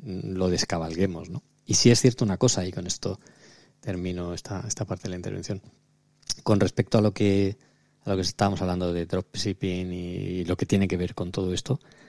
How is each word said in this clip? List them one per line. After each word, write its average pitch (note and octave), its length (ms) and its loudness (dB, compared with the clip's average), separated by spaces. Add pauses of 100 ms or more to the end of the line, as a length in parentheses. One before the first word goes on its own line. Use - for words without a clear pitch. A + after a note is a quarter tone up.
lo F#2 460 -2
descabalguemos, E2+ 800 -2
¿no? - 120 -8 (220)
Y A2 100 0
sí A#2+ 160 8
es A#2+ 120 8
cierto A#2+ 240 4
una F#2+ 100 2
cosa, F#2+ 300 2
y F#2 60 -6
con F2+ 140 -8
esto F2+ 320 -6 (600)
termino F2 540 -6
esta, F#2 340 -8
esta - 160 -6
parte F#2 200 -8
de G2+ 60 -8
la F2+ 60 -6
intervención. F#2+ 460 -8 (800)
Con G2+ 180 4
respecto G2 380 2
a - 20 6
lo G#2 120 4
que, G2 440 2 (480)
a G#2+ 60 -4
lo G2 60 2
que F#2+ 60 0
estábamos G2 380 0
hablando F2+ 320 0
de E2+ 140 -2
dropshipping F#2 840 -4
y, F2+ 40 -6
y F2+ 480 -4
lo F2+ 120 -2
que - 100 -2
tiene G2 200 4
que F#2 100 0
ver F2 180 -2
con F2+ 180 -6
todo F#2 220 -2
esto, C3 260 -2 (280)